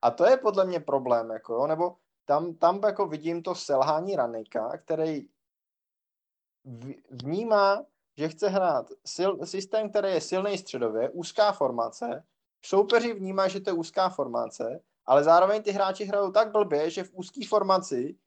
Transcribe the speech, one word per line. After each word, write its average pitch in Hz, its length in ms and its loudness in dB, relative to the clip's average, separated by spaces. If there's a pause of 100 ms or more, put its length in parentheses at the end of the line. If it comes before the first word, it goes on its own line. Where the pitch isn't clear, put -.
A 120 100 4
to - 140 2
je 254 120 6
podle 196 280 0
mě 180 140 -4
problém, 127 500 0
jako, 113 240 -8
jo, 127 140 0
nebo 170 280 -2 (300)
tam, 165 300 -2
tam, 185 300 2
jako, 202 220 0
vidím 160 360 -6
to 180 120 -4
selhání 156 600 0
Ranejka, 117 600 -6
který 160 500 -4 (1400)
v-, 127 300 -16 (280)
vnímá, 202 600 4 (320)
že 151 120 -2
chce 190 200 -2
hrát 175 400 2 (260)
sil-, 180 280 0
systém, 196 460 -4
který 202 200 0
je 170 120 0
silnej 190 360 -2
středově, 117 520 -2
úzká 185 420 0
formace, 131 720 -4 (420)
soupeři 226 480 2
vnímají, 190 380 -2
že 196 80 -8
to 196 100 -6
je 185 40 -2
úzká 180 360 -2
formace, 120 720 -6 (240)
ale 143 180 6
zároveň 185 400 6
ty 208 80 -4
hráči 190 340 -2
hrajou 196 260 -2
tak 214 200 2
blbě, 170 380 0
že 180 140 -8
v 185 100 -16
úzké 185 340 -14
formaci 185 680 0 (120)